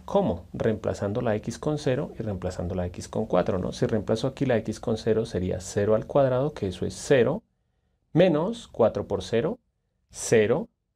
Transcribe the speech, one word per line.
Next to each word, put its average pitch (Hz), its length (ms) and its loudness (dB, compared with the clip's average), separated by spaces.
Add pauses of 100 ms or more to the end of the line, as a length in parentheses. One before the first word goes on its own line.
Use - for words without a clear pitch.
¿Cómo? 175 480 0
Reemplazando 104 720 -2
la 107 140 0
x 113 200 -6
con 151 220 -2
cero 143 400 -2
y - 20 -8
reemplazando 92 540 -4
la 90 100 -2
x - 220 -8
con 113 180 -2
cuatro, 90 320 0
¿no? - 140 -2
Si - 160 -2
reemplazo 113 400 0
aquí - 180 -4
la 120 120 2
x 107 220 -4
con 117 200 -2
cero, 110 260 0
sería 90 340 -2
cero 104 360 0
al 110 100 -2
cuadrado, 135 480 2
que - 140 -4
eso 92 180 -4
es 92 80 -6
cero, 127 480 2 (720)
menos 175 540 4
cuatro 104 400 2
por 92 160 -2
cero, 147 340 0 (540)
cero 120 580 2 (260)